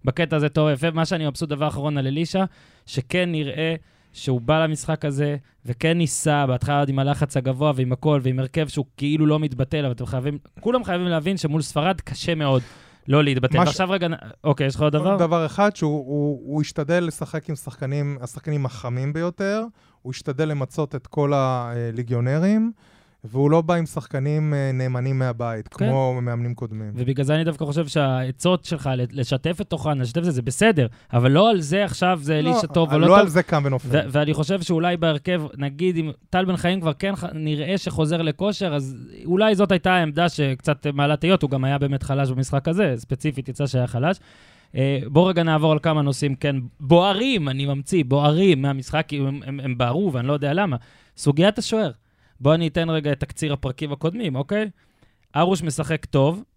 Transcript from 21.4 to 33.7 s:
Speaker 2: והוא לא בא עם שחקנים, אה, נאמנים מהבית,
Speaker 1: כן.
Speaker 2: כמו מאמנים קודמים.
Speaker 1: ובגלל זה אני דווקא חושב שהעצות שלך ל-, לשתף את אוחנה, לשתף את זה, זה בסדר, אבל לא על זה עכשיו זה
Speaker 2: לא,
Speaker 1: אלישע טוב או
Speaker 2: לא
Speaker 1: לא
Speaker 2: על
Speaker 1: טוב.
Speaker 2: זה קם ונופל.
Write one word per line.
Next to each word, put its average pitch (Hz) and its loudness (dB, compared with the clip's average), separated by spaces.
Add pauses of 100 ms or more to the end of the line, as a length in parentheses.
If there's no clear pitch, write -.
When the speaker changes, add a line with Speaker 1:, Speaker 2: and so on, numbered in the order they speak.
Speaker 2:
והוא 135 2
לא 165 6
בא 165 0
עם 165 0
שחקנים, 151 -2
אה, 139 0
נאמנים 127 -2
מהבית, 117 -4
Speaker 1:
כן. 202 -2
Speaker 2:
כמו 131 0
מאמנים 120 -4
קודמים. 107 -8
Speaker 1:
ובגלל 127 -2
זה 151 2
אני 160 2
דווקא 160 -2
חושב 147 -2
שהעצות 135 0
שלך 143 -4
ל-, 123 0
לשתף 139 -2
את - -6
אוחנה, 143 -2
לשתף 120 -2
את 170 0
זה, 175 0
זה 127 0
בסדר, 131 2 (260)
אבל 127 6
לא 196 6
על 196 2
זה 185 0
עכשיו 180 0
זה 151 0
Speaker 2:
לא, 160 2
Speaker 1:
אלישע 214 2
טוב 160 2
או 151 4
Speaker 2:
לא 170 8
Speaker 1:
לא 185 10
Speaker 2:
על 202 10
Speaker 1:
טוב. 196 2
Speaker 2:
זה 165 2
קם 151 0
ונופל. 131 -2